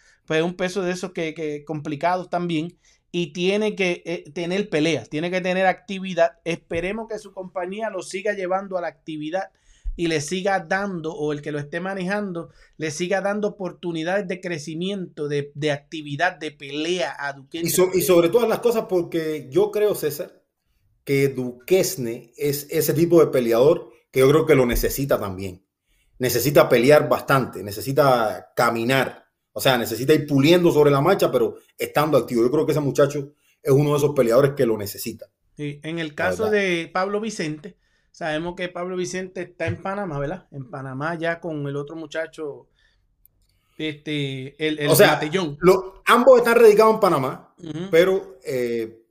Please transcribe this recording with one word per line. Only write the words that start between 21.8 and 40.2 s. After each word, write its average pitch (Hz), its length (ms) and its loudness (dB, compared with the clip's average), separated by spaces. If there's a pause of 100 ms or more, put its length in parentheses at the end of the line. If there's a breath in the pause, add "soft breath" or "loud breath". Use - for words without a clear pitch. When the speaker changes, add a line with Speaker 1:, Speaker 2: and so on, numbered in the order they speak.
Speaker 2:
es 143 340 -4
ese 156 240 0
tipo 165 280 6
de 143 100 4
peleador 127 600 2 (200 soft breath)
que 131 80 0
yo 131 100 6
creo 156 160 4
que 156 100 4
lo 127 100 4
necesita 123 520 0
también. 95 480 -8 (540)
Necesita 131 480 4
pelear 139 400 6
bastante, 120 560 0
necesita 113 880 0
caminar, 117 720 0 (280)
o 107 80 -8
sea, 131 160 4
necesita 117 360 0
ir 147 140 2
puliendo 160 420 4
sobre 147 220 6
la 139 80 2
marcha, 180 320 2
pero 117 240 0 (220 loud breath)
estando 147 400 0
activo. 117 260 2
Yo 123 80 2
creo 156 140 0
que 156 80 0
ese 151 80 0
muchacho 139 520 0 (300)
es 147 80 -2
uno 147 200 4
de 147 60 2
esos 147 160 0
peleadores 135 380 4
que 139 140 0
lo 110 120 0
necesita. 101 500 -10 (280)
Speaker 1:
Sí, 147 260 -12
en 160 180 -8
el 160 100 -6
Speaker 2:
La 147 60 -16
Speaker 1:
caso 180 280 -2
Speaker 2:
verdad. 214 160 0
Speaker 1:
de 170 320 -2
Pablo 202 300 -4
Vicente, 180 560 -8 (340)
sabemos 170 440 -6
que 180 120 -8
Pablo 180 300 -8
Vicente 185 460 -8
está 165 240 -8
en 170 140 -6
Panamá, 190 380 -6
¿verdad? 160 320 -8